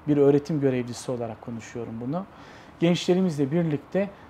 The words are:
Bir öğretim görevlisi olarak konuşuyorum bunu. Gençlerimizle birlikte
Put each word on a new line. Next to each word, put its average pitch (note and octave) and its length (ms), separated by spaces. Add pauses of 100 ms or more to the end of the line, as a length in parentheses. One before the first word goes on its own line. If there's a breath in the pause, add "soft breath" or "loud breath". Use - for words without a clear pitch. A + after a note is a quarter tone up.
Bir D3 80
öğretim C#3+ 440
görevlisi B2+ 500
olarak A#2 320
konuşuyorum A#2 580
bunu. D3+ 240 (560 loud breath)
Gençlerimizle E3+ 720
birlikte E3+ 580 (200 loud breath)